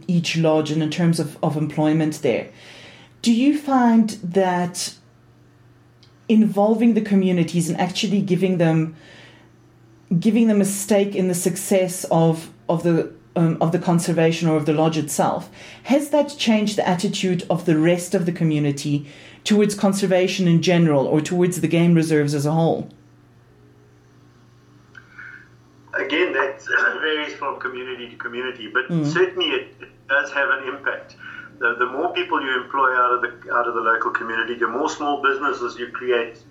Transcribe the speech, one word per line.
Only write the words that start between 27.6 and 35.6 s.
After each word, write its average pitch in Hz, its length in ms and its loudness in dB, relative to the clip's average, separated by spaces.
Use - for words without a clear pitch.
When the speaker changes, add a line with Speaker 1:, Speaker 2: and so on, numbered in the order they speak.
Speaker 2:
community 123 500 -10
to - 60 -20
community, 120 560 -10
but 127 160 -4
Speaker 1:
Mm. 160 180 -2
Speaker 2:
certainly 175 440 -2
it, - 300 -6
it - 80 -20
does 143 240 -2
have 139 180 -2
an 135 180 -4
impact. - 480 -8
The, 120 200 0
the 123 80 -2
more - 260 -4
people 175 300 -2
you 127 200 -4
employ 131 320 0
out 123 180 2
of 120 100 0
the, - 320 -8
out 117 140 0
of 113 60 -4
the 113 60 -4
local 113 300 0
community, 113 440 -4
the 117 140 -2
more 139 200 -2
small 143 340 -4
businesses 135 560 -2